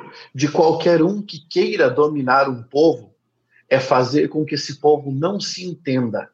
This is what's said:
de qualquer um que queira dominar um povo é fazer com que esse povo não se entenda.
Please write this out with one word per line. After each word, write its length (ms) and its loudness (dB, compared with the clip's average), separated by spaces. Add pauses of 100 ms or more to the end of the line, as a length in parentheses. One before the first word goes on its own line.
(340)
de 140 -2
qualquer 540 2
um 200 0
que 180 -14 (100)
queira 400 0
dominar 580 2
um 140 -6
povo 520 0 (540)
é 120 2
fazer 480 2
com 180 -4
que 80 -8
esse 260 -8
povo 320 2
não 280 -2
se 260 -10
entenda. 680 -4